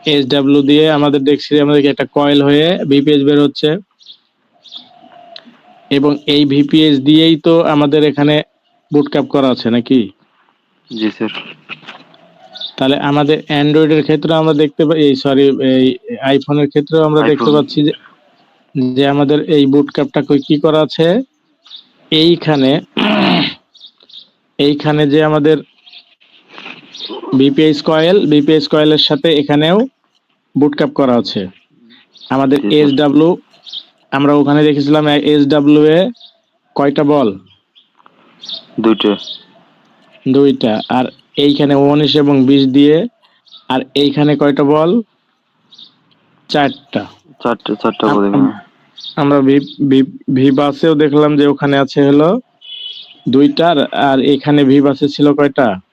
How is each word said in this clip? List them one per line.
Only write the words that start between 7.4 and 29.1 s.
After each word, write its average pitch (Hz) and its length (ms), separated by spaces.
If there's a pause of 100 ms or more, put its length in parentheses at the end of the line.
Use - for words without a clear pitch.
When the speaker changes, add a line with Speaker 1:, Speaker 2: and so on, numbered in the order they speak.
Speaker 1:
আমাদের 147 420
এখানে 147 400 (500)
বুট 147 180
ক্যাপ 139 140
করা 135 240
আছে 120 220
নাকি? 120 380 (880)
Speaker 2:
জি, 107 120
স্যার। 110 180 (1500)
Speaker 1:
তাহলে 135 200
আমাদের 147 500
অ্যান্ড্রয়েডের 151 540
ক্ষেত্রে 151 320
আমরা 160 200
দেখতে 151 320
পাই, 156 160
এই, 143 140
সরি, 135 480
এই 131 340 (280)
iPhone-এর 143 420
ক্ষেত্রেও 156 360
আমরা 151 240
দেখতে 143 180
Speaker 2:
iPhone। 151 120
Speaker 1:
পাচ্ছি 147 260
যে, 151 80 (1040)
যে 139 120
আমাদের 143 420
এই 147 160
বুট 143 260
ক্যাপটা 147 300
কই-, 143 260
কি 151 120
করা 156 220
আছে? 170 400 (880)
এইখানে, 156 720 (1800)
এইখানে 147 500
যে 151 160
আমাদের 151 340 (1800)
ভিপিএইচ 143 440
কয়েল, 165 480
ভিপিএইচ 151 380
কয়েলের 151 300
সাথে 151 360